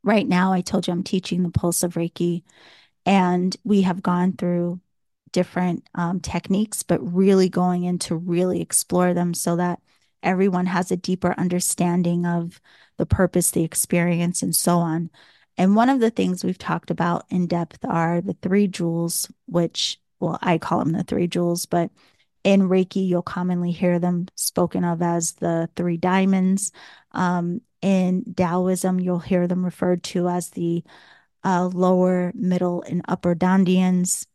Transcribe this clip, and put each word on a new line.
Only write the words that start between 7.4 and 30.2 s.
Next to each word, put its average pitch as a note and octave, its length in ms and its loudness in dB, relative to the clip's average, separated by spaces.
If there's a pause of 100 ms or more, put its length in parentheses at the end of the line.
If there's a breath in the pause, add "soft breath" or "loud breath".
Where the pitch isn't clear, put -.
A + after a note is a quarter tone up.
going F3+ 340 0
in F3+ 160 -2
to - 160 -4
really F3 460 0
explore F3+ 520 0
them F3 200 0
so E3+ 220 -2
that F3 240 -2 (440)
everyone F#3 440 2
has F3+ 240 -2
a F3+ 60 -2
deeper F3+ 400 -2
understanding F3 880 0
of F3 360 -4 (360 soft breath)
the F3 80 -2
purpose, - 460 2
the E3+ 120 0
experience, F3 800 0
and E3+ 120 -2
so F3 220 2
on. E3+ 320 0 (480 soft breath)
And F#3+ 180 4
one A#3 140 4
of C4+ 100 2
the A3+ 120 4
things F#3 320 -2
we've F#3 140 -2
talked - 340 -4
about E3+ 380 -2
in F3+ 180 0
depth E3+ 380 -4
are E3+ 360 0
the F#3 200 -6
three G3+ 260 2
jewels, E3+ 640 -4 (160)
which, - 520 -2 (200)
well, E3+ 220 -4
I E3+ 160 2
call - 220 -2
them E3 140 0
the F3+ 100 -2
three - 240 -2
jewels, F3 380 -2
but E3+ 260 -2 (520 soft breath)
in G3 260 4
Reiki, F#3+ 380 2
you'll F3+ 140 0
commonly F3 500 -4
hear F3 280 0
them F3 360 0
spoken - 480 -2
of E3+ 180 -2
as E3+ 320 -2
the E3 420 -2
three F3 220 -2
diamonds. F#3+ 720 2 (400 loud breath)
Um, F3 500 -2 (200)
in F#3 540 0
Taoism, F#3 640 0
you'll F3+ 200 -2
hear F3 280 0
them F3+ 160 -2
referred F3+ 400 -2
to F3+ 240 -2